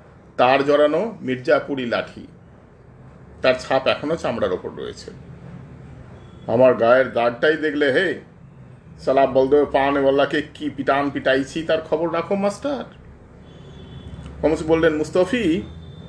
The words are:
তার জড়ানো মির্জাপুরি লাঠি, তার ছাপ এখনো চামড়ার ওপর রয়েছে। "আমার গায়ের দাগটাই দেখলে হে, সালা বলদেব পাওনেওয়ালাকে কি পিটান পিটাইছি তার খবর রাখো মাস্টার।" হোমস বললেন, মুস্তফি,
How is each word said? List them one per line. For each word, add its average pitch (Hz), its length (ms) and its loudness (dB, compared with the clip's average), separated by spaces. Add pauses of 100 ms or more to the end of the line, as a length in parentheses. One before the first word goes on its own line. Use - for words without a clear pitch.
(360)
তার 135 280 4
জড়ানো 151 560 2
মির্জাপুরি 131 680 -2
লাঠি, 101 400 -4 (1160)
তার 127 180 4
ছাপ 131 260 0
এখনো 147 300 0
চামড়ার 113 360 -2
ওপর - 180 -6
রয়েছে। 64 400 -12 (1400)
"আমার 123 280 6
গায়ের 117 380 4
দাগটাই 120 440 2
দেখলে 147 360 0
হে, 151 280 0 (760)
সালা 135 280 2
বলদেব 135 460 4
পাওনেওয়ালাকে 139 680 2 (120)
কি 151 160 -8
পিটান 139 400 0
পিটাইছি 135 520 -2
তার 160 200 -2
খবর 160 320 -4
রাখো 165 200 -2
মাস্টার।" 202 500 -4 (1600)
হোমস 160 240 0
বললেন, 160 300 4
মুস্তফি, 180 680 0 (460)